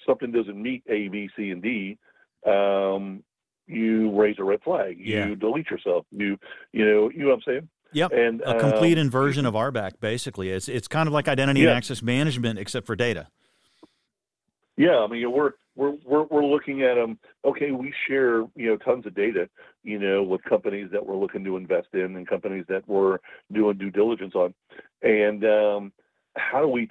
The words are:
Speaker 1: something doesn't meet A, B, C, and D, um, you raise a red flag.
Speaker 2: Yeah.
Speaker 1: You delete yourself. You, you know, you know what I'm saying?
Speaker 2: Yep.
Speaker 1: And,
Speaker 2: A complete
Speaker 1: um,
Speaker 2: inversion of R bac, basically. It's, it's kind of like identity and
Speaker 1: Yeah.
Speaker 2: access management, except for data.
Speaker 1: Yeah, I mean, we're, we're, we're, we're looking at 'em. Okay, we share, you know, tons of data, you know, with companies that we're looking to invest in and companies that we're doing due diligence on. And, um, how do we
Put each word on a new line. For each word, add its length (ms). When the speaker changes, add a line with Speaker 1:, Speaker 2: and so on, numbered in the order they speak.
Speaker 1:
something 240
doesn't 300
meet 260
A, 220
B, 260
C, 140
and 120
D, 360
um, 760
you 500
raise 220
a 60
red 180
flag. 340
Speaker 2:
Yeah. 300
Speaker 1:
You 80
delete 340
yourself. 420
You, 260
you 140
know, 240
you 140
know 60
what 60
I'm 100
saying? 240
Speaker 2:
Yep. 220
Speaker 1:
And, 280
Speaker 2:
A 160
complete 400
Speaker 1:
um, 80
Speaker 2:
inversion 400
of 100
R 160
bac, 280
basically. 500
It's, 200
it's 180
kind 200
of 60
like 140
identity 340
and 100
Speaker 1:
Yeah. 40
Speaker 2:
access 260
management, 560
except 300
for 80
data. 320
Speaker 1:
Yeah, 220
I 80
mean, 240
we're, 220
we're, 200
we're, 180
we're 220
looking 380
at 140
'em. 200
Okay, 280
we 220
share, 340
you 140
know, 80
tons 280
of 100
data, 340
you 140
know, 240
with 220
companies 480
that 140
we're 120
looking 280
to 120
invest 360
in 240
and 100
companies 400
that 200
we're 320
doing 260
due 120
diligence 460
on. 180
And, 440
um, 480
how 260
do 60
we 240